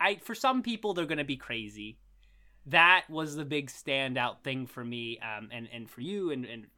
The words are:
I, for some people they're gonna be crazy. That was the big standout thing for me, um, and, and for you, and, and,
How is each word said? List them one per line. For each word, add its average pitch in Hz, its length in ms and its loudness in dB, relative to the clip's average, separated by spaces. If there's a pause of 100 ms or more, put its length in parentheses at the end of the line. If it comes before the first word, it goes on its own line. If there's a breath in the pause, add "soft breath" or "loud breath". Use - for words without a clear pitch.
I, 196 160 4
for - 180 -10
some 254 280 2
people 214 320 -2
they're 170 100 0
gonna 151 200 -2
be 135 120 -2
crazy. 107 640 -10 (680)
That 170 420 8
was 156 280 -4
the 151 80 -4
big 143 260 -2
standout 131 720 -2
thing 131 240 -4
for 123 180 -12
me, 117 340 -6
um, 110 340 -10
and, 113 200 -10
and 117 160 -12
for - 140 -18
you, 185 280 -4
and, 127 140 -4
and, 113 220 -12 (120)